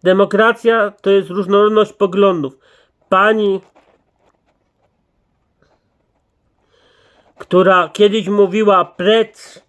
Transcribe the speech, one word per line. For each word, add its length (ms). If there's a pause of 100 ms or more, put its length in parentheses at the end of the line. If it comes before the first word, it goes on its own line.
Demokracja 880
to 200
jest 200
różnorodność 640
poglądów. 640 (500)
Pani, 520 (3750)
która 500
kiedyś 400
mówiła 560
precz 540 (300)